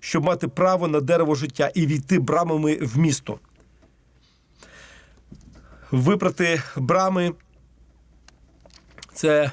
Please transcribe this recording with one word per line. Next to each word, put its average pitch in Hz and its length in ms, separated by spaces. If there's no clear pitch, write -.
щоб 156 240
мати 175 240
право 180 400
на 151 120
дерево 156 340
життя 139 400
і 165 120
війти 156 320
брамами 151 580
в 131 220
місто". 147 400
Випрати 143 720
брами — 175 560
це 151 380